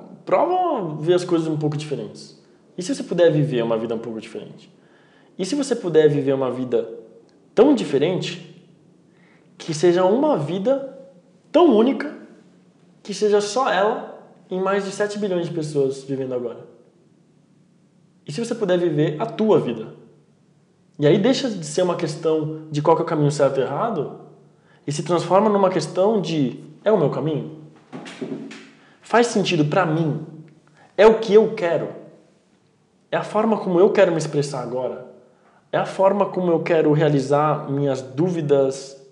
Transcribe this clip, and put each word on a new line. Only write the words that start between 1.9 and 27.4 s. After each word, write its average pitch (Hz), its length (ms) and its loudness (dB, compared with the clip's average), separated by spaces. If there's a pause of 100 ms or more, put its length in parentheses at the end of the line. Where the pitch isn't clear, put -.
E 180 60 -8
se 269 120 -4
você - 80 -10
puder 170 300 4
viver 127 300 0
uma 113 140 0
vida 113 180 -4
um 107 40 -6
pouco 110 220 -10
diferente? - 500 -16 (680)
E 180 80 -2
se 285 80 -4
você 277 200 -2
puder 156 340 4
viver 143 240 0
uma 131 180 0
vida 120 380 -2 (680)
tão 269 200 6
diferente 170 880 -2 (920)
que - 180 -8
seja 180 300 4
uma 262 320 2
vida 196 600 -2 (540)
tão 302 240 6
única 233 420 0 (840)
que 202 120 -10
seja 208 260 2
só 208 320 0
ela 202 500 -2 (280)
em 185 100 -4
mais 190 240 0
de 196 60 -8
sete 208 280 -4
bilhões 180 280 -2
de 147 80 -8
pessoas 143 480 -2
vivendo 131 320 -6
agora? 120 320 -8 (1600)
E 147 60 -12
se 233 120 -6
você 233 100 -4
puder 180 240 0
viver 156 400 0
a 226 60 -4
tua 220 340 2
vida? 113 360 -6 (1040)
E 147 80 2
aí 165 100 6
deixa 254 320 2
de 185 160 -8
ser - 180 -2
uma 175 140 0
questão 156 760 -4
de 147 120 -4
qual 165 140 4
que 170 60 -2
é - 20 -2
o 165 40 -8
caminho 151 220 2
certo 139 300 0
e - 20 2
errado 147 580 -4 (640)
e 147 60 -4
se 160 100 -6
transforma 180 460 2
numa 196 220 2
questão 185 500 0
de, 156 400 -2 (240)
"É 202 60 2
o 214 80 4
meu 143 120 2
caminho? 139 520 -6 (1400)